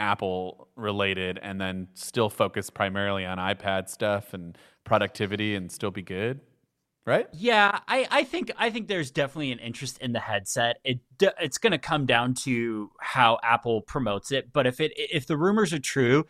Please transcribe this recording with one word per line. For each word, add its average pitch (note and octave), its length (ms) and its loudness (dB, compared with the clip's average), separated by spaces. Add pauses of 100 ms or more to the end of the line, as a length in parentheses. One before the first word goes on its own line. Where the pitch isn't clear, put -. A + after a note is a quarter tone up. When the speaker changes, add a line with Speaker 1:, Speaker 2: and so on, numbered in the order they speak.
Speaker 1:
Apple F#2 760 -2
related G2 680 0
and F#2+ 200 -8
then F#2 340 -6
still - 340 0
focus G2+ 420 -2
primarily G2 540 -2
on F#2 140 -6
iPad G2 500 -2
stuff G2+ 460 -2
and F2 240 -12 (240)
productivity G#2 720 0
and F#2 160 -6
still G2+ 220 -6
be F#2+ 100 -10
good, G#2+ 380 -6 (680)
right? D3+ 260 2
Speaker 2:
Yeah, G#3 540 4
I, B3 240 0
I C#4 140 4
think, - 340 -6
I A3+ 100 2
think A3 200 -6
there's E3+ 240 -2
definitely C#3+ 400 -2
an A#2 80 -8
interest A#2 380 -10
in B2+ 140 -6
the A2+ 80 0
headset. A2+ 640 -2
It B2+ 160 -2 (180)
d-, G3 120 6 (120)
it's D#3+ 180 -4
gonna G3 200 2
come D3+ 260 -2
down B2 300 4
to A#2 640 -2
how A#2 460 4
Apple A#2 380 2
promotes G#2 500 -4
it. C3 200 -4
But C3+ 140 4
if B2+ 140 -2
it, D#3 160 0
if D3+ 320 -4
the D#3+ 80 0
rumors F#3+ 360 4
are E3 60 -2
true C3+ 520 4